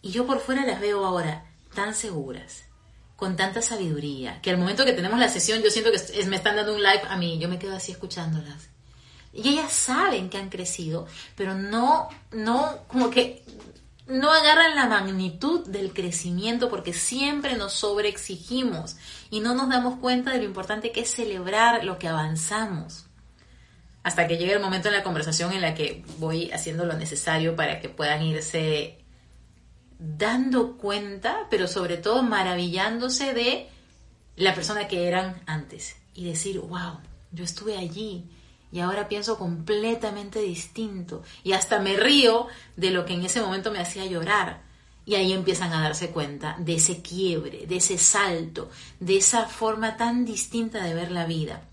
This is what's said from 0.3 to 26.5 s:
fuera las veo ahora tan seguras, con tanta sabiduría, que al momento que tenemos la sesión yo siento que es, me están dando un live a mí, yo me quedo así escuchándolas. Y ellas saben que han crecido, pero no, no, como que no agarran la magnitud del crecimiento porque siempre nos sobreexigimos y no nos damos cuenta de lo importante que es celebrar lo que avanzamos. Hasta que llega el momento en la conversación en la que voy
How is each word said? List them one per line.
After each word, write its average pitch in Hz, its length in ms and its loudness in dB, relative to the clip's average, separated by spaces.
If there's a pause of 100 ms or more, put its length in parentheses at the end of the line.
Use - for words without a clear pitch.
fuera 269 240 0
las 208 160 -2
veo 202 240 0
ahora 165 400 -2 (300)
tan 208 200 0
seguras, 147 680 -6 (520)
con 185 200 -2
tanta 190 260 0
sabiduría, 147 800 -4
que 190 80 0
al 180 80 4
momento 202 260 4
que 254 80 6
tenemos 202 260 2
la 240 100 6
sesión 214 340 2
yo 214 80 8
siento 220 200 4
que 208 60 6
es, 190 300 -2
me 190 100 0
están 208 200 2
dando 214 180 0
un 208 80 0
live 196 260 6
a 190 80 -2
mí, 170 220 -2
yo 165 100 -2
me 180 100 -2
quedo 196 160 -8
así 185 180 -8
escuchándolas. 160 760 -6 (640)
Y 220 160 0
ellas 302 240 2
saben 254 580 2
que 196 80 -6
han 196 120 -8
crecido, 170 560 -6 (300)
pero 190 180 -2
no, 226 540 2 (240)
no, 240 460 0 (100)
como 254 220 2
que - 340 0 (640)
no 269 260 4
agarran 311 420 8
la 269 120 4
magnitud 190 800 0
del 196 260 -4
crecimiento 190 760 0
porque 175 240 -4
siempre 277 600 0
nos 202 180 -4
sobreexigimos 208 1200 -2 (340)
y 214 100 -2
no 240 140 0
nos 262 140 0
damos 254 300 2
cuenta 247 340 0
de 247 60 0
lo 214 60 0
importante 214 480 -4
que 226 80 -4
es 233 100 -2
celebrar 214 720 2
lo 185 140 -4
que 175 100 -4
avanzamos. 160 1000 -2 (960)
Hasta - 240 2
que 165 120 0
llega 185 160 2
el 202 60 4
momento 185 280 0
en 202 60 2
la 196 80 2
conversación 165 500 -2
en 190 80 -2
la 165 140 0
que - 300 -4 (140)
voy 160 340 -2